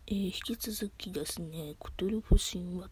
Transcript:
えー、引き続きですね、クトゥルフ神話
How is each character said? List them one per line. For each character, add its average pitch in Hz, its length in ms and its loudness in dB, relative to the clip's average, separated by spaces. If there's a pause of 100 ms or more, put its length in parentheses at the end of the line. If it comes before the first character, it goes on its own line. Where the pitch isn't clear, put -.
え - 40 -4
ー、 196 140 2
引 190 300 -4
き - 0 -
続 214 420 -4
き - 140 -10
で 156 140 -4
す - 160 -6
ね、 156 380 -6
ク - 140 -10
ト 185 120 -2
ゥ 196 40 2
ル 220 120 2
フ - 140 10
神 180 440 2
話 185 120 -10